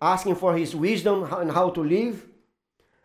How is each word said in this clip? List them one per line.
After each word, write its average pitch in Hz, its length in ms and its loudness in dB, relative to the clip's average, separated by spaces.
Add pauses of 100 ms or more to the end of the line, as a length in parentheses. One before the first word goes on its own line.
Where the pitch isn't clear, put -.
asking 185 340 2
for 175 220 2
his 165 180 -4
wisdom 190 480 0
on 175 240 -4
how 180 220 2
to 175 120 -4
live? 196 460 -2 (760)